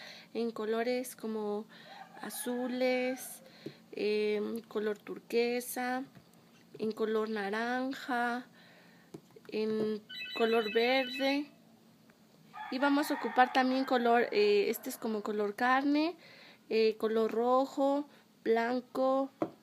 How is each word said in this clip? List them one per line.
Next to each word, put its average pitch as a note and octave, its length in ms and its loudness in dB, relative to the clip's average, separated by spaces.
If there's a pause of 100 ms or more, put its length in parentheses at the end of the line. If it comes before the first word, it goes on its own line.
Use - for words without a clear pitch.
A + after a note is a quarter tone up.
(340)
en A3+ 180 -2
colores A#3 680 -2
como G#3+ 480 -4 (560)
azules, B3+ 1200 -2 (480)
em, G#3+ 680 -2
color G#3+ 380 -4
turquesa, B3 1080 -4 (720)
en G#3+ 140 -4
color A3 360 -2
naranja, A#3+ 1160 -2 (1040)
en G#3+ 520 -2 (360)
color A3+ 360 2
verde. C4 760 2 (1200)
Y B3+ 80 -4
vamos C#4+ 320 2
a C#4+ 40 -2
ocupar B3+ 360 4
también C4 320 2
color, A#3+ 480 4
eh, G#3 380 4
este A#3 200 -4
es B3+ 60 -8
como A3 280 -4
color G#3 320 -2
carne, C#4+ 600 2 (540)
eh, A3 280 2
color A3 320 2
rojo, C4+ 800 2 (340)
blanco, B3+ 880 0 (340)